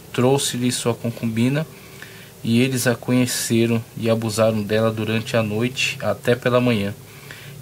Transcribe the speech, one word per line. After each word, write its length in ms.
trouxe-lhe 580
sua 220
concubina, 720
e 180
eles 240
a 100
conheceram 880
e 120
abusaram 520
dela 300
durante 440
a 60
noite 600
até 340
pela 260
manhã, 320